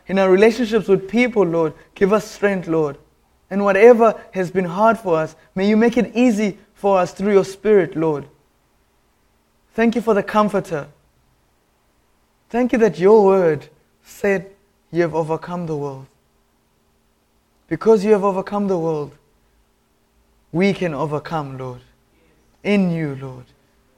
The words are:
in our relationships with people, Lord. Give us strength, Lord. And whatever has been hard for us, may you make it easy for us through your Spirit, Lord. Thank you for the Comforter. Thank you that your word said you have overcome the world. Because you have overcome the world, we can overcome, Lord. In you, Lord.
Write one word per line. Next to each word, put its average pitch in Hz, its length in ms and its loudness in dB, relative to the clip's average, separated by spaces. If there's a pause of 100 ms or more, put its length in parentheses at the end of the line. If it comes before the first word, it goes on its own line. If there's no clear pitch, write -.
in 185 100 -4
our 190 140 4
relationships 220 560 2
with 190 220 0
people, 220 340 0
Lord. 165 320 -2 (220)
Give 196 160 0
us 208 180 -2
strength, 190 380 -4
Lord. 156 300 -2 (540)
And 202 120 -2
whatever 214 540 6 (120)
has 180 200 -6
been 185 140 -2
hard 208 340 0
for 170 200 -2
us, 156 180 -6 (180)
may 190 140 0
you 214 80 2
make 233 220 2
it 208 180 -4
easy 220 400 0 (160)
for 196 260 0
us 180 140 -2
through 202 220 -2
your 190 100 4
Spirit, 190 500 0
Lord. 151 320 -4 (1500)
Thank 226 200 0
you 247 60 -2
for 214 140 0
the 196 80 0
Comforter. 202 680 -4 (1600)
Thank 240 240 -2
you 254 60 0
that 202 200 2
your 208 240 6
word 180 460 2 (340)
said 196 500 -4 (380)
you 170 120 -2
have 156 120 -2
overcome 165 520 -6
the 156 100 -8
world. 135 300 -12 (1600)
Because 196 340 2
you 214 100 2
have 196 120 2
overcome 202 440 -4
the 190 100 -2
world, 156 340 -6 (1400)
we 190 220 0
can 170 220 -6
overcome, 143 640 -6
Lord. 127 240 -14 (840)
In 190 260 0
you, 151 300 -6
Lord. 127 240 -16 (540)